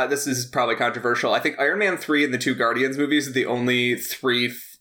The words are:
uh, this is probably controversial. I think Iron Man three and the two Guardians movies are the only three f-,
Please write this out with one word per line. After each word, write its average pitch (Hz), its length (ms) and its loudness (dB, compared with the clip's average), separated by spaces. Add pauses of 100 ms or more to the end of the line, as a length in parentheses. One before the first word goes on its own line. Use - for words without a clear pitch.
uh, 127 40 -2
this 143 200 0
is 123 180 -2
probably 117 300 0
controversial. 120 580 0
I 120 60 2
think 147 200 -2
Iron 156 200 0
Man 196 180 0
three 147 260 2
and 131 100 0
the 123 40 0
two 127 180 0
Guardians 127 420 0
movies 143 300 0
are 131 60 -10
the 127 120 2
only 123 500 2
three 120 520 -2
f-, - 340 -12